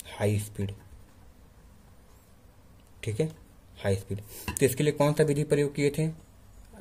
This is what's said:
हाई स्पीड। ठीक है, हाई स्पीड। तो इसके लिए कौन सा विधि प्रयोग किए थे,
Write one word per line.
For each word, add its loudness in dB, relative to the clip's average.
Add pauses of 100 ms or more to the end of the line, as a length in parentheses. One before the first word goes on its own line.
हाई 0
स्पीड। -6 (2250)
ठीक -4
है, -2 (460)
हाई 0
स्पीड। -6 (280)
तो 2
इसके 0
लिए 4
कौन 2
सा 4
विधि 2
प्रयोग 2
किए 4
थे, 0 (720)